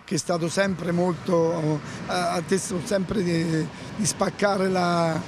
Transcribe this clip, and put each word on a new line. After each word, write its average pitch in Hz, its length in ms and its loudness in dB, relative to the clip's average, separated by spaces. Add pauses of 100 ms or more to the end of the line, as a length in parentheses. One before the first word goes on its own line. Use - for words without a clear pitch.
che - 100 -6
è 156 60 0
stato 170 300 0
sempre 180 420 0
molto, 170 880 2 (260)
eh, - 60 -4
ha 180 320 0
teso 185 400 0
sempre 196 380 0
di, 165 440 0 (280)
di 214 100 0
spaccare 190 640 0
la 175 580 2